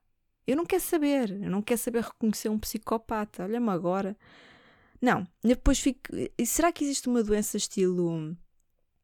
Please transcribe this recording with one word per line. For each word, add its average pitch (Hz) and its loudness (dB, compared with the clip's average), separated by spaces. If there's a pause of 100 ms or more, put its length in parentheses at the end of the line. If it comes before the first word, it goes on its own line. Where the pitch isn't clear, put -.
(460)
Eu 240 0
não 339 -2
quero 370 0
saber, 285 2
eu 190 -6
não 196 -2
quero 226 -2
saber 233 -2
reconhecer - -2
um 214 -2
psicopata. 214 -6
Olha-me 226 -2
agora. 190 0 (840)
Não, 240 4 (220)
eu 226 6
depois - 4
fico, - 0 (360)
e 240 2
será 330 2
que 311 -4
existe 277 -2
uma 240 4
doença 208 0
estilo, 175 0 (680)